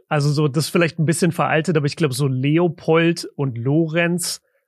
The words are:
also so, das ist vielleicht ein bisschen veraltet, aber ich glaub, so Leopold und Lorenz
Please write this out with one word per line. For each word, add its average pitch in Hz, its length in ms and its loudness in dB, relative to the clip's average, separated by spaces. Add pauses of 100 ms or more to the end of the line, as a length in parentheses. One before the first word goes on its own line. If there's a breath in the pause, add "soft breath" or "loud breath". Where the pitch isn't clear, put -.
also 147 240 0
so, 151 160 2
das 143 180 0
ist - 40 -8
vielleicht 170 300 0
ein 156 60 0
bisschen 165 260 0
veraltet, 151 440 0
aber 147 120 0
ich - 80 -6
glaub, 131 180 -2
so 135 140 -2
Leopold 160 1080 0
und 135 220 -4
Lorenz 165 840 -2 (260)